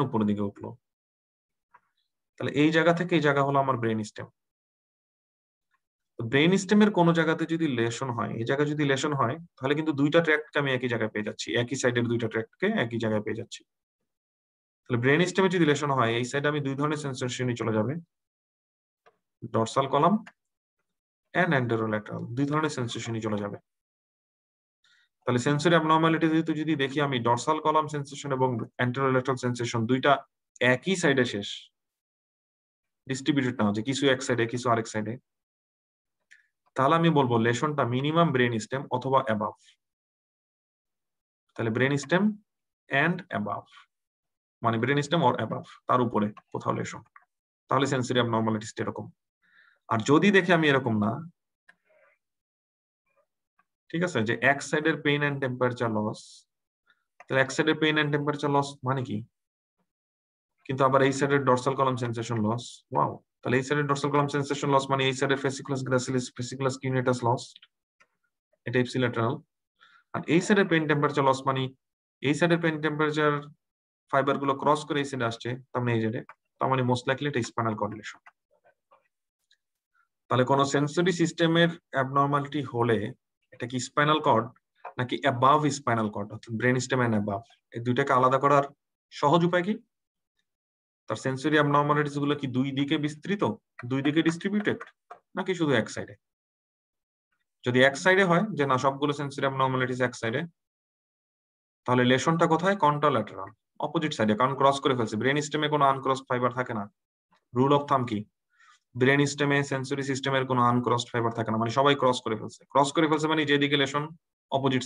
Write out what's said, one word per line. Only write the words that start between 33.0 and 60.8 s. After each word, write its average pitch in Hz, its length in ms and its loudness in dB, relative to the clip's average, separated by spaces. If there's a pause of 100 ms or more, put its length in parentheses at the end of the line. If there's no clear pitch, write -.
distributed 131 540 -2
না, 107 40 2 (100)
যে 110 140 -4
কিছু 135 140 -2 (100)
এক 127 140 -2
সাইডে, 117 160 0 (100)
কিছু 123 200 -4
আরেক 113 200 -2
সাইডে, 110 200 -6 (1600)
তাহলে 139 240 2
আমি 170 100 4 (100)
বলবো 123 160 2 (100)
লেশনটা 143 380 0 (100)
মিনিমাম 156 420 2
ব্রেন 123 180 2 (120)
স্টেম 135 160 -6 (160)
অথবা 131 300 0
অ্যাবাভ। 104 280 -2 (2000)
তাহলে 113 240 -4
ব্রেন 135 160 2 (100)
স্টেম 180 200 2 (800)
and 175 140 0 (220)
above, - 300 -8 (960)
মানে 113 180 2
ব্রেন 139 240 2
স্টেম 165 220 0
or 120 80 2 (100)
above, 123 240 -10 (200)
তার 123 180 2
উপরে 107 200 0 (260)
কোথাও - 260 -4
লেশন, - 220 -8 (680)
তাহলে 135 240 2
sensory 123 300 0
abnormalities 110 520 -2
টা 117 80 -6
এরকম। 104 220 -8 (840)
আর 113 80 0 (100)
যদি 160 180 6 (100)
দেখি 180 200 4
আমি 160 140 4
এরকম 127 240 2 (100)
না, 110 60 0 (2750)
ঠিক 165 180 -4
আছে, 131 200 0
যে 117 60 0 (180)
এক 143 80 2 (100)
সাইডের 156 260 0 (100)
pain 147 220 2
and 139 160 -4
temperature 123 540 -2
loss, 107 240 -4 (1040)
তাহলে 135 200 0
এক 131 100 -8
সাইডের 156 260 2
pain 156 200 2
and 147 140 0
temperature 143 400 -2
loss 139 140 0 (180)
মানে 131 200 -2
কি? 107 100 -6 (1500)
কিন্তু 135 220 -2